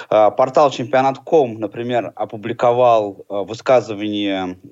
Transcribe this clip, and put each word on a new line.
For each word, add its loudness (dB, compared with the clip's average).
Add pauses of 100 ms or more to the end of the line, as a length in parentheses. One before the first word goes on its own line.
Э, 4
портал 2
Чемпионат -2
ком, 0
например, -4
опубликовал, 0
э, -4
высказывание, -2 (140)